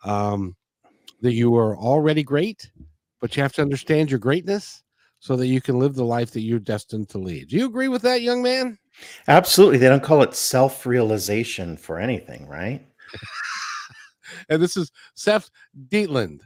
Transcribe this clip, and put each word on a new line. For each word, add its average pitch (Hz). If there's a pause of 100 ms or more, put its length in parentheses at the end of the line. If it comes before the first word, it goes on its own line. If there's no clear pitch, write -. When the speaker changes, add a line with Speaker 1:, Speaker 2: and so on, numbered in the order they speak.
Speaker 1:
um, 101 (680)
that 120
you 117
are 107
already 151
great, 147 (520)
but 117
you 143
have 139
to 151
understand 147
your 131
greatness 175 (360)
so -
that 127
you 131
can 127
live 139
the 131
life 120
that 113
you're 113
destined 107
to 104
lead. 87
Do 117
you 233
agree 262
with 247
that, 247
young 247
man? 254 (500)
Speaker 2:
Absolutely. 175
They 127
don't 131
call 147
it -
self-realization 110
for 82
anything, 90
right? 90 (280)
Speaker 1:
<laughs> - (1300)
And 160
this 175
is 175 (240)
Seth 208 (380)
Dietland, 131